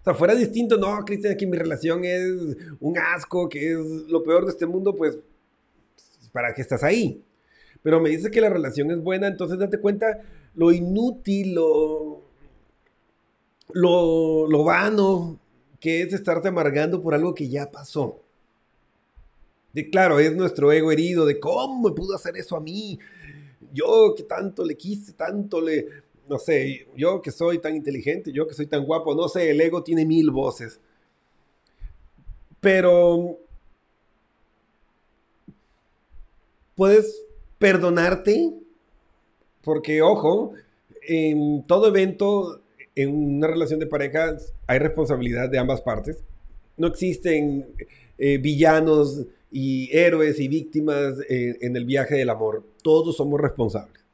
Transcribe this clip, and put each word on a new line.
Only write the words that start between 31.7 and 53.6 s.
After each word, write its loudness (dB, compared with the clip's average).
Pero 4
puedes 4
perdonarte, 2
porque, 0
ojo, 2
en 0
todo 6
evento, 0
en -2
una 0
relación -2
de -4
pareja, -2
hay 2
responsabilidad -2
de 0
ambas -2
partes. -6
No -2
existen, -2
eh, 2
villanos 2
y -4
héroes 4
y -2
víctimas, -2
eh, -2
en -4
el -4
viaje 0
del 0
amor. -4
Todos 2
somos -2
responsables. -4